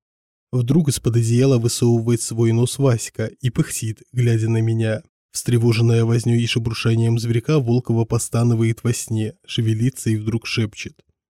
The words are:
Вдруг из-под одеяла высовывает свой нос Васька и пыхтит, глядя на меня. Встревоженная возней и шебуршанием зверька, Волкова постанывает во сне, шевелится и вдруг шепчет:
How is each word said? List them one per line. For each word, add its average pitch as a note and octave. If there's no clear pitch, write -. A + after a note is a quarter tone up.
Вдруг C3+
из-под A#2+
одеяла A#2+
высовывает A#2
свой A2+
нос A#2
Васька A#2+
и A#2+
пыхтит, -
глядя A#2
на A2+
меня. A2+
Встревоженная A#2
возней A#2
и A#2
шебуршанием A#2
зверька, A#2
Волкова A#2
постанывает A2+
во A#2+
сне, A2
шевелится A2+
и A2
вдруг G#2+
шепчет: -